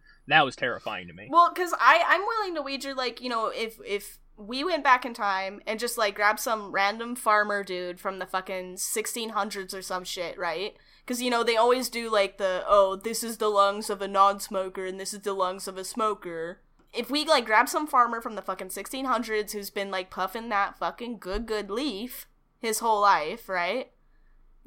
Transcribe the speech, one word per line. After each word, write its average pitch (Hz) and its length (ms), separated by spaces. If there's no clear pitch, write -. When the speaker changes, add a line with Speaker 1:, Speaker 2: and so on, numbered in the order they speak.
Speaker 1:
That 147 180
was 127 120
terrifying 104 520
to 87 60
me. - 160
Speaker 2:
Well, 330 220
'cause 349 260
I, 302 280
I'm 330 160
willing 415 320
to 302 80
wager, 269 320
like, 247 260
you 247 80
know, 226 200
if, 220 380
if - 320
we 240 280
went 320 200
back 254 200
in 247 80
time 196 540
and 220 140
just, 240 180
like, 208 160
grabbed 208 260
some 214 320
random 220 440
farmer 208 460
dude 180 380
from 190 180
the 185 80
fucking 185 520
sixteen 220 520
hundreds 202 440
or 190 80
some 185 220
shit, 175 340
right? 175 360
'Cause, 247 140
you 247 100
know, 233 120
they 233 140
always 247 340
do, 233 200
like, 196 280
the, 185 280
"Oh, 196 300
this 226 280
is 226 140
the 214 120
lungs 202 400
of 196 100
a 196 80
non-smoker 196 800
and 185 140
this 190 120
is 208 80
the 202 140
lungs 190 340
of 190 80
a 185 80
smoker." 180 760
If 233 180
we, 302 140
like, 277 220
grab 220 220
some 302 180
farmer 233 340
from 226 140
the 196 80
fucking 185 280
sixteen 262 360
hundreds 220 460
who's 202 180
been, 196 200
like, 185 200
puffing 226 400
that 196 280
fucking 208 400
good, 202 280
good 208 240
leaf 233 560
his 220 220
whole 220 200
life, 190 480
right? 190 420